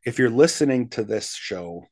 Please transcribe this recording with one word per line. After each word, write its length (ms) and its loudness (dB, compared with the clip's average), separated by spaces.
if 120 -4
you're 120 4
listening 640 4
to 120 -4
this 300 -6
show 580 -10